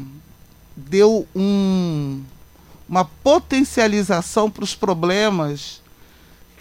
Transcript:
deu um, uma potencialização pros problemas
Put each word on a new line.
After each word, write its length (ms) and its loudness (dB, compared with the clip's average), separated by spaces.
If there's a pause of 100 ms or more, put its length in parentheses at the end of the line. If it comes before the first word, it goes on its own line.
(760)
deu 580 2
um, 880 0 (680)
uma 180 0
potencialização 1500 0
pros 240 -8
problemas 1040 -2 (800)